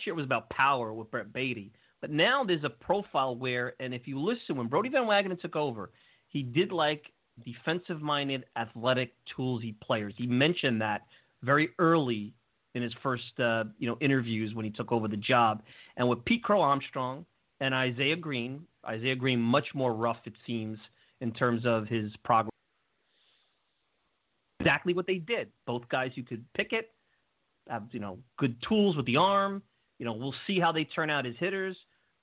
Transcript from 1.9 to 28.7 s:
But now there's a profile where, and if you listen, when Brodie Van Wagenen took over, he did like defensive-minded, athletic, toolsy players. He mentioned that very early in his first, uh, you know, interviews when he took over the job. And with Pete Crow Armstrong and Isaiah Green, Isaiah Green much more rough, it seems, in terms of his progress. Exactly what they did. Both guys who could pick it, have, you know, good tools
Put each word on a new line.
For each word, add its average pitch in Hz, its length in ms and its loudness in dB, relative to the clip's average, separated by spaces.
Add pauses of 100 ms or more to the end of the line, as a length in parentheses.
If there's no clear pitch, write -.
But - 80 -8
now 226 340 4
there's 170 200 0
a 143 40 0
profile 147 680 -2
where, 123 460 -2
and 127 140 -6
if 123 120 -10
you 135 140 -6
listen, 190 360 -2
when 120 100 -2
Brodie 180 240 0
Van 262 140 2
Wagenen 202 360 2
took 170 160 -6
over, 120 340 -2 (380)
he 143 140 -4
did 143 280 0
like 156 400 0 (360)
defensive-minded, 147 1000 -2 (120)
athletic, 123 580 0 (200)
toolsy 120 460 -2
players. 104 380 -2
He 120 80 -2
mentioned 127 560 2
that 107 240 -2 (360)
very 143 360 4
early 131 560 2 (400)
in 123 80 -4
his 117 100 -4 (100)
first, 127 380 -4
uh, 113 240 2 (140)
you 120 100 -2
know, 117 140 -2
interviews 117 520 2
when 110 120 -4
he 107 40 -4
took 113 220 -4
over 110 160 2
the 107 80 -2
job. 110 460 4 (340)
And 123 100 2
with 120 200 2
Pete 233 160 2
Crow 202 180 4
Armstrong 139 640 0 (360)
and 135 140 0
Isaiah 131 420 0
Green, 143 500 -6 (200)
Isaiah 120 300 -2
Green 127 240 2
much 123 340 2
more 127 200 0
rough, 113 320 -2
it 110 80 -14 (120)
seems, 110 320 -6 (440)
in 117 100 -2
terms 120 320 0
of 113 220 2
his 107 260 -2 (100)
progress. 110 280 2 (2000)
Exactly 160 320 4
what 180 140 0
they 190 120 0
did. 165 300 -4 (180)
Both 120 220 -4
guys 131 260 -2
who 135 80 -8
could 120 220 -10 (100)
pick 202 180 -4
it, 226 180 -4 (800)
have, 113 240 -6
you 120 80 -6
know, 101 180 -8 (180)
good 123 200 0 (120)
tools 202 280 4